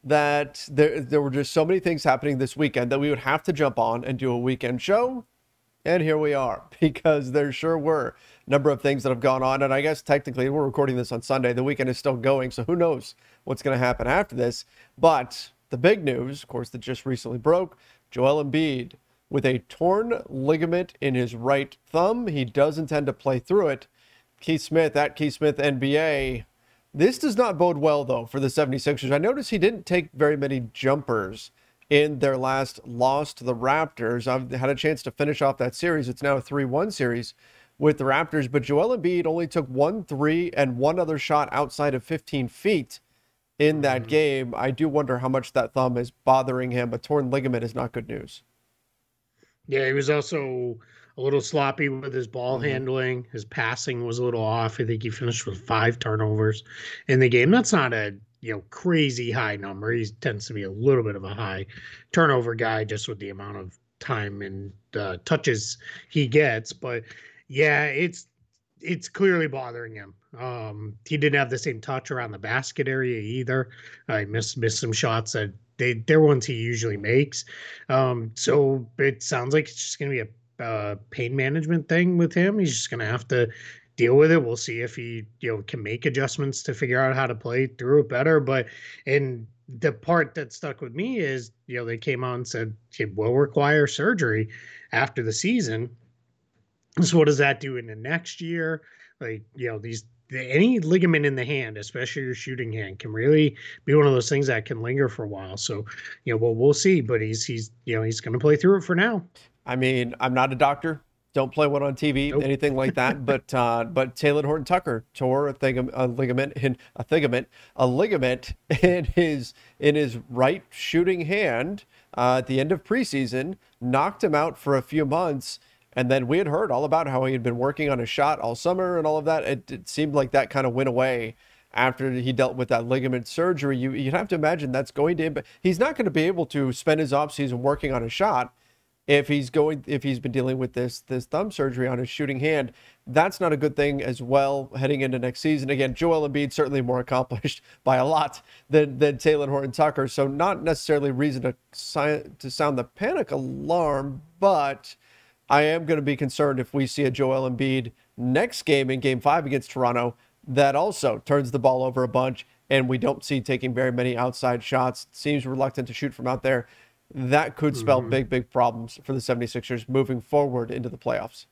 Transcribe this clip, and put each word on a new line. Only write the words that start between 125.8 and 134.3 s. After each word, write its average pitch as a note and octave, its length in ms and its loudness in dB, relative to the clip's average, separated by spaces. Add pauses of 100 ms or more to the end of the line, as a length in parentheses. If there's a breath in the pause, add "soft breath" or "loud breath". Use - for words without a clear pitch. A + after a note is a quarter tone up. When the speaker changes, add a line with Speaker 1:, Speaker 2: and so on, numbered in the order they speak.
Speaker 1:
And B2+ 160 0
then C3 160 2
we D3+ 140 2
had F#3+ 80 0
heard D#3+ 240 0
all B2+ 120 0
about D#3 240 0
how C3 180 0
he C3 80 0
had B2 100 -4
been A#2+ 140 -2
working C#3+ 320 -2
on B2+ 100 0
a A#2 60 -2
shot C#3+ 340 0
all A#2 160 -4
summer F3+ 420 -2
and D#3 80 -2
all D#3 120 2
of D3 80 -4
that. D#3+ 180 0
It, C3+ 280 -4
it A#2+ 160 -12
seemed D3 280 -2
like C3+ 160 2
that C3+ 180 2
kind C3+ 160 0
of A#2+ 80 0
went C3 160 0
away B2 460 0 (360 soft breath)
after B2+ 400 0
he B2+ 220 -2
dealt B2+ 220 2
with B2+ 140 -4
that A#2 180 2
ligament B2+ 400 -2
surgery. C#3+ 500 0
You, C3 140 -2
you'd C3+ 220 -2
have B2+ 160 -2
to F3+ 60 0